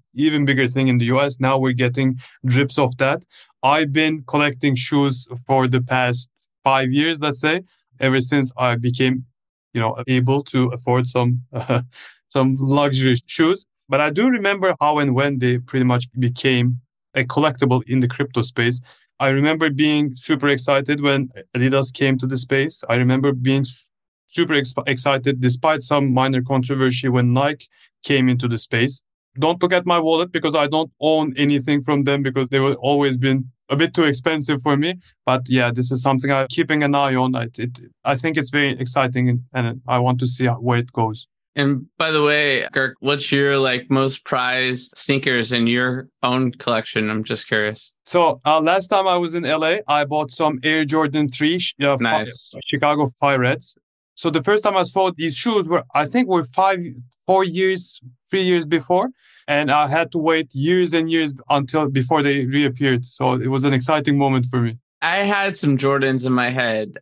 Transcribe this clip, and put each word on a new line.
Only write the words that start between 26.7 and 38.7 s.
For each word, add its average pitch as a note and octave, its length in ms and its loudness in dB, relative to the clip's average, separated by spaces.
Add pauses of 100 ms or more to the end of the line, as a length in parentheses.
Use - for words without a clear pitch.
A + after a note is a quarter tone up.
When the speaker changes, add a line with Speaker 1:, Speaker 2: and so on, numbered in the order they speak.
Speaker 1:
when B2 240 2
Nike C#3+ 360 0 (360)
came C3 240 2
into B2 220 0
the A#2 80 -2
space. B2 460 -2 (360)
Don't E3 220 0
look F3+ 100 2
at F3+ 140 2
my F3 140 2
wallet E3 340 0
because D#3+ 200 -2
I D3 140 2
don't D#3 320 -2
own D#3 380 2
anything C#3+ 440 2
from C#3+ 220 0
them C#3 200 0
because C3 260 -2
they C#3 100 0
were C3+ 140 2
always C#3 440 0
been C3 280 0 (240)
a C#3 80 0
bit E3+ 160 0
too E3+ 100 2
expensive D3 580 0
for C#3+ 140 2
me. D#3+ 200 -2 (300)
But C3 220 0
yeah, B2 240 2
this B2 200 -2
is B2+ 100 -2
something C3+ 280 0
I'm C3+ 200 0
keeping D#3 340 0
an C#3+ 100 0
eye C#3+ 220 2
on. B2+ 200 0
I, A#2 120 -4 (100)
it, A#2+ 220 -8 (240)
I C3+ 140 0
think D#3 180 -2
it's C#3+ 140 -2
very C#3 280 0